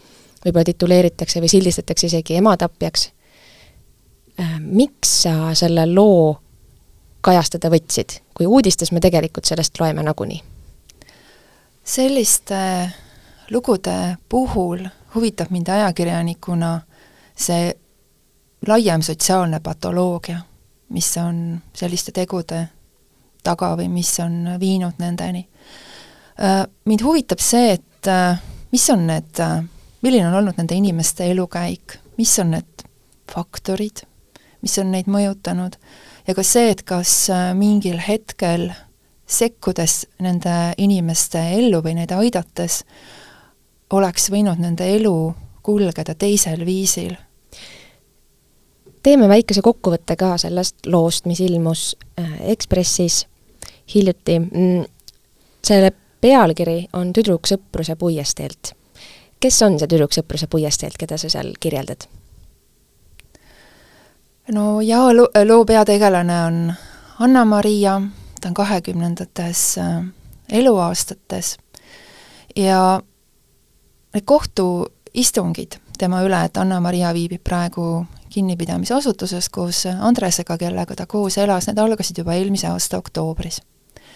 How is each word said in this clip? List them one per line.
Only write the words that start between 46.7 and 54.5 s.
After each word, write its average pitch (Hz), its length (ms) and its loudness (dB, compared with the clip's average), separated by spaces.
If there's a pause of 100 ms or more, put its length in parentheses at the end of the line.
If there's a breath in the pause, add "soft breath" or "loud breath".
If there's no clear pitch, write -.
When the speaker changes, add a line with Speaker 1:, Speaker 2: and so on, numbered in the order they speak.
Speaker 1:
Teeme 269 240 8
väikese 202 340 4
kokkuvõtte 170 540 0
ka 185 240 0
sellest 175 500 -6
loost, 170 400 0
mis 175 100 -4
ilmus, 165 520 -2 (260)
äh, 160 220 -8 (100)
Ekspressis 180 760 -2 (680 loud breath)
hiljuti. 180 460 2
Mm, 180 440 0 (800)